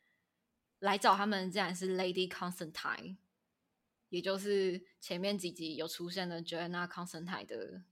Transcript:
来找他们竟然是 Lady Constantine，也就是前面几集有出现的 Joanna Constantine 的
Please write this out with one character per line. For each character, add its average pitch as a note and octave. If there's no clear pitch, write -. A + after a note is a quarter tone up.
来 G3
找 G#3+
他 G3+
们 F#3+
竟 F#3
然 F3
是 F#3
Lady F#3
Constantine， F3+
也 F3+
就 F#3+
是 F#3+
前 F3
面 G3+
几 F3
集 D#3+
有 D#3
出 F3
现 F3+
的 E3+
Joanna F3
Constantine F3
的 A2+